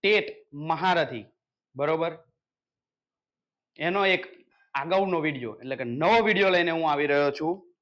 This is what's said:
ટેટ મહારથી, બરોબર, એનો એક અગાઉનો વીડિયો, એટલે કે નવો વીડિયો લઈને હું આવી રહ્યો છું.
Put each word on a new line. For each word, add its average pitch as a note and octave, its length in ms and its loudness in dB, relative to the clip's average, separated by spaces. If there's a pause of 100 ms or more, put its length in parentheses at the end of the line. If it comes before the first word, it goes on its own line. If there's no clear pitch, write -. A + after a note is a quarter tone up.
ટેટ - 520 -2
મહારથી, D#3 720 -2 (480)
બરોબર, D#3+ 440 -2 (1600)
એનો F#3 300 0
એક - 400 -2 (280)
અગાઉનો F3 460 0
વીડિયો, B2+ 340 -4
એટલે B2+ 220 -8
કે C3 80 -8
નવો E3 380 2
વીડિયો G3 280 2
લઈને F3 200 2
હું E3 200 0
આવી D3 160 0
રહ્યો C#3+ 240 2
છું. D#3 520 -6